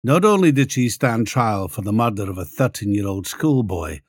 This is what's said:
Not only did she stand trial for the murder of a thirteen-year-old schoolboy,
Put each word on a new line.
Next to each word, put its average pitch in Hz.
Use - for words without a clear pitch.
Not 156
only 190
did 135
she 123
stand 117
trial 107
for -
the 104
murder 107
of 92
a 90
thirteen-year-old 101
schoolboy, 95